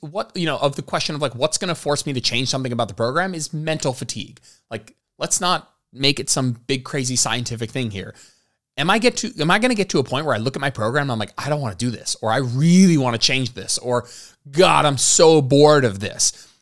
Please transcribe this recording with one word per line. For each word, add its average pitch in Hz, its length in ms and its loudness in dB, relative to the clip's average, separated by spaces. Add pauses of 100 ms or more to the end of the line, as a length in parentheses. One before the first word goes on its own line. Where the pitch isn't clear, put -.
what, 160 340 -10
you 170 100 -4
know, 143 120 -2
of 143 180 0
the - 80 -8
question 160 320 -6
of, 143 60 -8
like, 127 140 -4
what's 139 220 -2
gonna 180 160 -4
force 147 320 -4
me 147 80 -6
to 123 80 -4
change 123 280 -2
something 131 240 -4
about 117 160 -2
the 95 40 -12
program 151 400 -2
is 156 200 -10
mental 151 400 -2
fatigue. - 480 -12 (280)
Like, 110 260 -12 (220)
let's - 220 -4
not 180 320 -2 (220)
make 139 260 0
it - 100 -6
some 131 240 0 (140)
big, 131 160 -2
crazy 127 320 -6
scientific 117 560 -4
thing 123 200 -6
here. 101 220 -12 (680)
Am 160 120 0
I 214 80 0
get 233 180 0
to, - 240 -6
am 151 80 0
I 190 80 4
gonna 247 160 0
get 202 160 -2
to - 80 -2
a 139 60 2
point 139 240 -6
where 127 80 0
I - 20 0
look 113 180 -4
at 135 60 -8
my 135 80 -2
program 123 360 -2
and 139 60 -2
I'm 113 60 -2
like, 107 180 -6
"I - 140 -6
don't 151 120 -2
wanna 113 120 -6
do 120 160 -4
this," - 320 -6
or, 110 100 -2
"I 117 60 2
really 160 580 6
wanna 123 220 2
change 131 380 -2
this," - 240 -6
or, 120 280 -2 (440)
"God, 151 340 6
I'm 139 140 0
so 160 420 6
bored 143 420 6
of 98 160 0
this"? - 480 -4 (140)